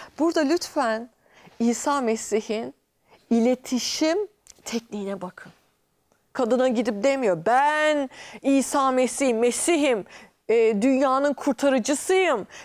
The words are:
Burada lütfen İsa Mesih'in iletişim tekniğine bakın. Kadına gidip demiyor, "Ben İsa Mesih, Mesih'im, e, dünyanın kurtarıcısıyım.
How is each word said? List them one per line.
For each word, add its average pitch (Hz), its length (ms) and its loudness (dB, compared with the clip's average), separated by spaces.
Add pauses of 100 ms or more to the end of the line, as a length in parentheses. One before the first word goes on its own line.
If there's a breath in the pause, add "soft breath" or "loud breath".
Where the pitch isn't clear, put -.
(200 loud breath)
Burada 330 200 2
lütfen 262 680 -2 (500 soft breath)
İsa 247 420 0
Mesih'in 226 720 -4 (560 soft breath)
iletişim 254 880 0 (480)
tekniğine 202 560 -8
bakın. 180 300 -14 (840)
Kadına 247 340 2
gidip 220 360 -2
demiyor, 247 420 0
"Ben 294 640 2 (320 loud breath)
İsa 269 500 2
Mesih, 254 420 0
Mesih'im, 247 720 0 (440 loud breath)
e, 220 320 4
dünyanın 269 520 2
kurtarıcısıyım. 277 1120 0 (180 loud breath)